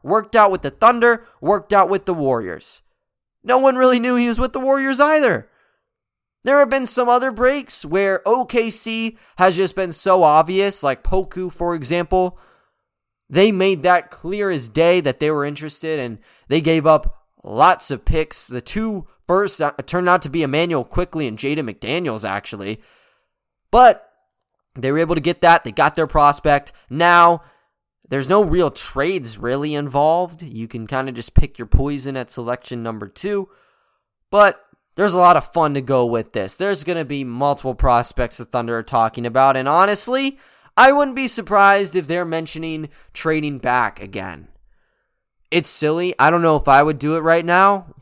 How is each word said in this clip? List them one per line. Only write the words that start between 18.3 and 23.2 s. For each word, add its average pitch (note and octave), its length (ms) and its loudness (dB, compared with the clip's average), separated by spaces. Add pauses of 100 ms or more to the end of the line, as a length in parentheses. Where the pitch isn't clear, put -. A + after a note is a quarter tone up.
The B2 140 -10
two G#3 460 -8 (200)
firsts, F#3+ 320 0
uh, D3 120 -2 (160)
turned F3+ 200 -4
out F3+ 140 2
to - 80 -12
be D#3+ 140 -4
Emmanuel D3+ 420 -2
Quickley F3 420 -6
and A2 120 -8
Jaden D3 220 -4
McDaniels, A2+ 680 -6
actually. G2+ 500 -8 (920)